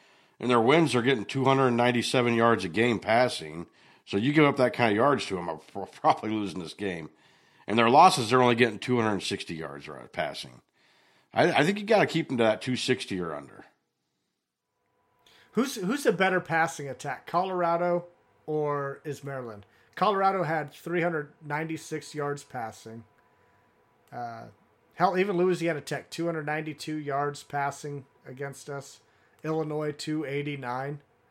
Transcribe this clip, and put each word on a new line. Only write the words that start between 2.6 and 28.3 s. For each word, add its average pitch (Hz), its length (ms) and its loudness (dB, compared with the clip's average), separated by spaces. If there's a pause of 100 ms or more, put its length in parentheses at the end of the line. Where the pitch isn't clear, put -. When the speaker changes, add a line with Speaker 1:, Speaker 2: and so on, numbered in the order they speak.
Speaker 1:
a 92 40 -4
game 107 300 2
passing. 98 680 0 (380)
So - 140 -2
you 127 140 0
give 151 120 6
up 139 140 4
that 127 160 4
kind 120 160 4
of 101 60 2
yards 131 300 4
to 95 120 -6
'em, 87 100 -8 (260)
we're 98 120 -10
<laughs> - 140 -20
probably 127 300 0
losing 98 300 -4
this 80 140 -12
game. 87 340 -8 (580)
And 107 120 0
their 113 120 6
losses, 143 400 8
they're 127 120 6
only 123 120 6
getting 110 240 2
two 123 220 0
hundred 107 220 0
sixty - 320 -6
yards 73 340 -12
ri-, 64 240 -14
passing. 67 480 -8 (720)
I, 151 200 2
I 147 120 4
think 202 140 0
you 208 80 -10
gotta 196 200 4
keep 160 240 -2
'em 127 60 -4
to 117 80 4
that 107 160 2
two 127 160 -4
sixty 120 420 -2
or 85 160 -6
under. 69 300 -14 (1900)
Speaker 2:
Who's, 262 240 -2
who's 233 280 -2
a 240 80 4
better 185 260 2
passing 160 480 -2
attack, 131 400 -10
Colorado 175 760 0 (400)
or 143 600 -4
is 143 200 -10
Maryland? 123 400 -12 (300)
Colorado 196 480 2
had 156 280 -4
three 170 300 -4
hundred 160 320 -2 (100)
ninety-six 151 720 -8
yards 143 300 -6
passing. 113 600 -12 (1080)
Uh, 117 320 -12 (500)
hell, 180 240 2
even 190 200 2
Louisiana 170 420 0
Tech, 143 300 -8
two 165 160 -4
hundred 160 180 -4
ninety-two 151 520 -6
yards 143 460 -4
passing 143 600 -6 (220)
against 139 420 -12